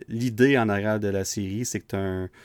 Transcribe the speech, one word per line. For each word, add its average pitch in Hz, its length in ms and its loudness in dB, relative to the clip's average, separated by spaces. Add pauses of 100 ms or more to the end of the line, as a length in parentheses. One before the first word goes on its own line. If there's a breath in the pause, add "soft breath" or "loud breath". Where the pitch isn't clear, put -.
l'idée 123 500 4
en 113 100 2
arrière 104 300 0
de 104 100 -2
la 98 160 0
série, 104 400 -6
c'est 107 160 -6
que - 80 -16
t'as 98 100 -4
un, 92 300 -4 (160 loud breath)